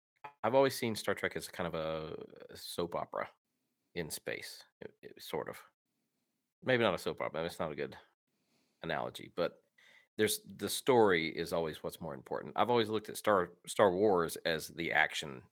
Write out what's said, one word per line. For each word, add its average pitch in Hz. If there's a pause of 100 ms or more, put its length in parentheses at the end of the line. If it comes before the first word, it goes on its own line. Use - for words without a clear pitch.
(440)
I've 117
always 135
seen 113
Star 101
Trek -
as 82
kind 90
of 80
a, 80 (360)
a -
soap -
opera - (680)
in 82
space, - (200)
i-, -
i-, - (100)
sort -
of. - (1080)
Maybe 123
not 98
a 80
soap -
opera. 67
That's -
not 80
a 71
good 69 (880)
analogy, 69
but - (540)
there's, 107 (160)
the 98
story 98
is 85
always 82
what's 82
more 78
important. -
I've 107
always 117
looked 107
at 107
Star, 92 (160)
Star 104
Wars 92
as 80
the 80
action 73